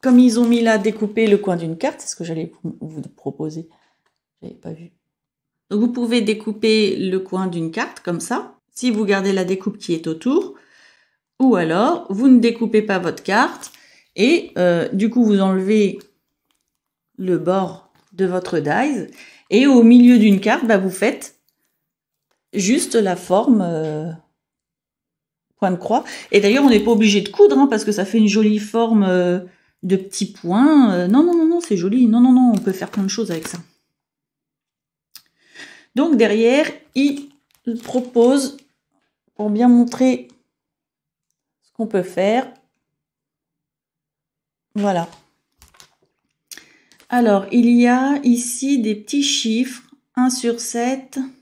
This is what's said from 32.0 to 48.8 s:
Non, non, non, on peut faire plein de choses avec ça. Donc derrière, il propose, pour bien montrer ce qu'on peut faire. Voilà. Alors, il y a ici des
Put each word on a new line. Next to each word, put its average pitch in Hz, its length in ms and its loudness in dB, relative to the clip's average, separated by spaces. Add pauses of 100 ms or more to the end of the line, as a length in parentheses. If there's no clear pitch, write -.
Non, 220 140 4
non, 254 100 6
non, 247 240 4
on - 20 -2
peut - 140 -4
faire 185 180 -8
plein 202 140 -4
de 190 40 -4
choses 202 220 -6
avec 165 180 -8
ça. 175 120 -14 (2250)
Donc 294 240 2
derrière, 226 480 2 (300)
il 277 340 -2 (540)
propose, 247 760 0 (800)
pour 208 160 -4
bien 226 160 2
montrer 247 600 2 (1300)
ce - 120 -20
qu'on 220 140 -6
peut 202 160 -2
faire. 208 480 -2 (2250)
Voilà. 196 340 -2 (2000)
Alors, 214 440 0
il 240 180 4
y 240 180 4
a 269 360 0
ici 247 560 -2
des 214 160 -2